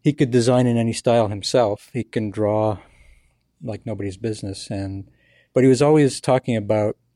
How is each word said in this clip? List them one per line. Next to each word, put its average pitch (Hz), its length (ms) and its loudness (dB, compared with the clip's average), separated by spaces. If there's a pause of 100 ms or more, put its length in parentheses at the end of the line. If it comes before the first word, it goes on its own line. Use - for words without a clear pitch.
he 151 100 2
could 139 200 0
design 123 340 4
in 120 100 2
any 113 160 0
style 117 360 2
himself. 104 640 -2
He 117 100 -6
can 107 280 -6
draw 107 480 0 (840)
like 107 240 -12
nobody's 101 320 -8
business. 104 540 -10
And, 98 360 -8 (460)
but 123 100 2
he 135 60 6
was 131 140 4
always 147 360 2
talking 127 360 0
about 107 420 -2 (180)